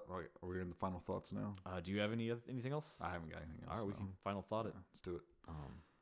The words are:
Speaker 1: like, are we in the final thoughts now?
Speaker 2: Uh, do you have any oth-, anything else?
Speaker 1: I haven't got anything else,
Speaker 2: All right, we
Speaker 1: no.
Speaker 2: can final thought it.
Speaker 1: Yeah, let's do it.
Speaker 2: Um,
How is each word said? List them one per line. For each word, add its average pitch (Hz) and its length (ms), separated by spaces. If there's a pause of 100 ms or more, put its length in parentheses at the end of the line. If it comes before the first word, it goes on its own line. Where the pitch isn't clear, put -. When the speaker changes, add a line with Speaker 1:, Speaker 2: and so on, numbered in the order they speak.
Speaker 1:
like, 87 200 (140)
are 90 60
we 90 100
in 90 80
the 85 80
final 92 240
thoughts 95 320
now? 101 240 (100)
Speaker 2:
Uh, 92 140
do 87 120
you 101 100
have 104 100
any 113 200
oth-, 120 180
anything 127 240
else? 156 260
Speaker 1:
I 90 100
haven't 85 200
got 82 120
anything 78 220
else, - 80
Speaker 2:
All 95 60
right, 113 80
we 101 60
Speaker 1:
no. - 60
Speaker 2:
can 98 240
final 98 200
thought 107 240
it. - 100
Speaker 1:
Yeah, 98 60 (100)
let's - 100
do 90 140
it. 85 60 (260)
Speaker 2:
Um, 76 340 (200)